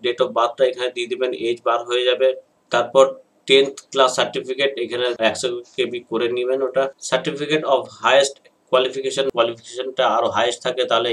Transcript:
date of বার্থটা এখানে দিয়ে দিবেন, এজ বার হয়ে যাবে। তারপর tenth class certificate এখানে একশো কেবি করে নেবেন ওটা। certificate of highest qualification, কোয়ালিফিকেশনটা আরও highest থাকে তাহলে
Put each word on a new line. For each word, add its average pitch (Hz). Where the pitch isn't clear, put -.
date 123
of 117
বার্থটা 120
এখানে 127
দিয়ে 120
দিবেন, 123
এজ 117
বার 117
হয়ে 123
যাবে। 127
তারপর 120
tenth 135
class 131
certificate 127
এখানে 120
একশো 113
কেবি -
করে 113
নেবেন 123
ওটা। 135
certificate 143
of 123
highest 139
qualification, 131
কোয়ালিফিকেশনটা 123
আরও 113
highest 117
থাকে 127
তাহলে 117